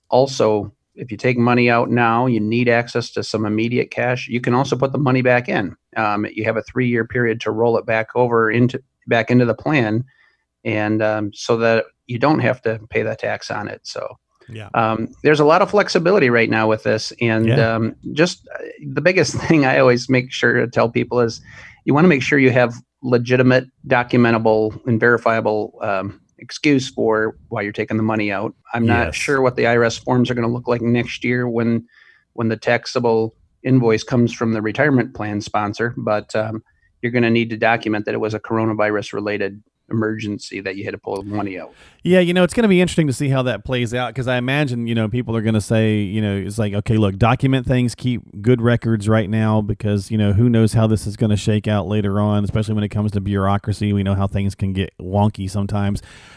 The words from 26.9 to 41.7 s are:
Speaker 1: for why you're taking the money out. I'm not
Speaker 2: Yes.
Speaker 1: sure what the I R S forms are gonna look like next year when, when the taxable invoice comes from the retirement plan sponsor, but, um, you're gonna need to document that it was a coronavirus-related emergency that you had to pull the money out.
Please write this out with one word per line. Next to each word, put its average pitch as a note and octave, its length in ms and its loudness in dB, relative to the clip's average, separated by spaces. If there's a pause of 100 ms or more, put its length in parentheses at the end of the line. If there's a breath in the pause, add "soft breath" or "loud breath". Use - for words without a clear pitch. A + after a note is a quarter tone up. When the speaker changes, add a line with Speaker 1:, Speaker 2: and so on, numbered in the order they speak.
Speaker 1:
for A2 460 -2 (120)
why A2+ 140 -6
you're G#2 100 -6
taking A2 240 -4
the A2 60 -2
money G#2+ 300 0
out. G2 220 -6 (200)
I'm A#2 100 0
not A#2 240 2
Speaker 2:
Yes. D#2 60 -8
Speaker 1:
sure C#3 260 -2
what B2+ 160 2
the A#2+ 100 0
I A#2+ 100 2
R A#2 80 4
S A2+ 120 0
forms B2 340 0
are B2+ 40 -4
gonna A#2 140 0
look B2 200 -6
like A#2+ 140 -2
next A#2 420 -2
year B2 240 -2
when, A#2 380 -2 (480 soft breath)
when A2+ 140 -2
the A2+ 80 -2
taxable A#2 800 0 (280)
invoice A#2 400 2
comes A#2+ 300 2
from A2+ 200 -2
the A2 80 -2
retirement A#2+ 540 0
plan G#2 260 -6
sponsor, G#2+ 560 -4
but, A2 380 -4
um, A2 280 -4 (380)
you're A#2+ 120 -4
gonna A#2 180 2
need A#2 200 0
to A2+ 60 -6
document A2 500 0
that A2+ 80 -4
it A2+ 60 -4
was A2 140 -2
a G#2+ 60 -6
coronavirus-related G#2 1200 -4 (280)
emergency G#2+ 680 -6
that F#2+ 160 -8
you G2 80 -10
had G2 80 -8
to G2 60 -10
pull G2+ 240 -8
the G#2 60 -14
money G2+ 320 -6
out. D2+ 100 -16 (320 soft breath)